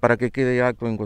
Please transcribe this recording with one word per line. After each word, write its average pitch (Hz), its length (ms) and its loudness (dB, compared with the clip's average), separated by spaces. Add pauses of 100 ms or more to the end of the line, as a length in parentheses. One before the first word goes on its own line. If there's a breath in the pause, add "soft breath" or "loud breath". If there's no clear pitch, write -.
para 117 160 4
que 120 140 -2
quede 127 300 0
apto 123 240 -2
en 110 200 -4